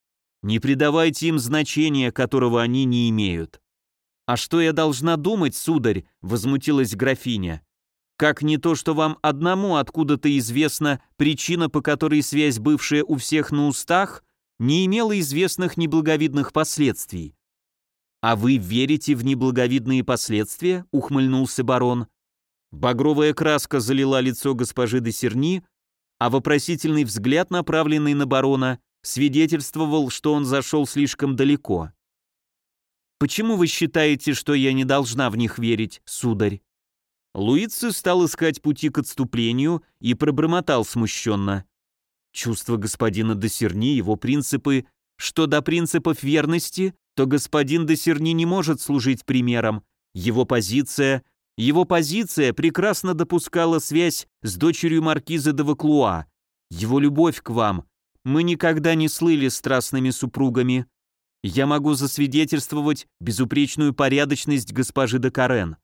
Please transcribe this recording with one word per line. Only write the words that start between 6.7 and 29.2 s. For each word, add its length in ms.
графиня. 680
«Как 240
не 160
то, 180
что 180
вам 280
одному 540
откуда-то 640
известна 640
причина, 520
по 120
которой 400
связь, 380
бывшая 440
у 120
всех 360
на 160
устах, 560
не 260
имела 340
известных 580
неблаговидных 720
последствий?» 840
«А 140
вы 220
верите 580
в 80
неблаговидные 800
последствия?» 880
ухмыльнулся 720
барон. 440
Багровая 640
краска 460
залила 400
лицо 340
госпожи 460
де 140
Серни, 500
а 120
вопросительный 760
взгляд, 460
направленный 640
на 100
барона, 540
свидетельствовал, 1080